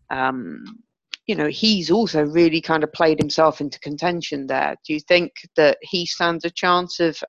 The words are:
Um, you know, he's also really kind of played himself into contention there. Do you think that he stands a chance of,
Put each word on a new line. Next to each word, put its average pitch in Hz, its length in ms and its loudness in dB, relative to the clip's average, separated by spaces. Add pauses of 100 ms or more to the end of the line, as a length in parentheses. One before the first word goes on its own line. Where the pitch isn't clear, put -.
(100)
Um, 131 520 -4 (640)
you 214 80 -2
know, 151 120 0
he's 180 420 0
also 185 340 2
really 160 380 2
kind 160 220 0
of 151 100 -4
played 160 240 2
himself 156 420 2
into 147 200 -8
contention 151 680 -6
there. 135 300 -2 (100)
Do 156 80 -6
you 151 60 -4
think 175 320 2 (240)
that 147 260 6
he 175 240 -6
stands 170 400 -2
a 170 60 -4
chance 180 480 0
of, 165 180 0 (120)